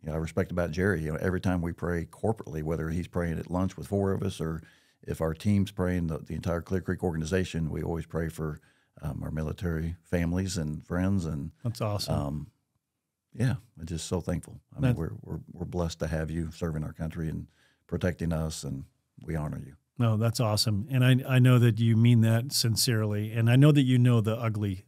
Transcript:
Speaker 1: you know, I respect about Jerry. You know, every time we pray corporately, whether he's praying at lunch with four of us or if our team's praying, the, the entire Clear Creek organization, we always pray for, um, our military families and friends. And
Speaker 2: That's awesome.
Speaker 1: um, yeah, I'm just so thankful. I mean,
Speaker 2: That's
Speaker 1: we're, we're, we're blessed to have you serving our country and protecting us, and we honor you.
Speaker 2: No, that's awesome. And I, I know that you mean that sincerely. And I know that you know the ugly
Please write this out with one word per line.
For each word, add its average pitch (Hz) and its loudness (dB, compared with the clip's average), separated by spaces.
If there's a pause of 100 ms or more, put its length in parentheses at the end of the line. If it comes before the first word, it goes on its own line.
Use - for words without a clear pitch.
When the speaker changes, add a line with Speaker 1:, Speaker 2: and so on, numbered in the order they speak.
Speaker 1:
you 76 -12
know, 76 -4
I 80 -2
respect 82 -2
about 87 -2
Jerry. 90 0
You 78 -4
know, 80 -4
every 90 -2
time 90 0
we 85 -2
pray 85 -4
corporately, 90 -6
whether 80 -4
he's 87 -4
praying 85 -4
at - -10
lunch 92 -2
with - -12
four 98 0
of 90 -4
us 95 -4
or 80 -6 (440)
if 80 -6
our 80 -2
team's 101 0
praying, 90 -2
the, 80 -4
the - -12
entire 85 -2
Clear 92 -2
Creek 90 -4
organization, 82 -2
we 80 -6
always 82 -6
pray 80 -4
for, 78 -6 (440)
um, 76 -8
our 76 -6
military 80 -4
families 87 -2
and 76 -4
friends. 92 0
And 78 -6 (100)
Speaker 2:
That's 117 -4
awesome. 104 -2
Speaker 1:
um, 73 -2 (880)
yeah, 127 0 (220)
I'm 85 -12
just 82 -8
so 92 -2
thankful. - -6 (140)
I - -20
mean, - -6
Speaker 2:
That's 120 2
Speaker 1:
we're, - -4 (120)
we're, - -10 (120)
we're 87 -10
blessed 85 -2
to 82 -2
have 80 -2
you 80 -4
serving 78 -6
our 78 -8
country 80 -6
and 80 -8 (400)
protecting 85 -2
us, 80 -4
and 69 -8 (380)
we 82 -6
honor 73 -6
you. 67 -18 (240)
Speaker 2:
No, 113 2
that's 113 2
awesome. 107 0
And 127 4
I, 127 8 (200)
I - 6
know 127 8
that 117 6
you 113 4
mean 117 8
that 117 2
sincerely. 107 0
And 117 2
I 123 8
know 143 10
that 143 6
you 127 4
know 123 6
the 107 0
ugly 104 -2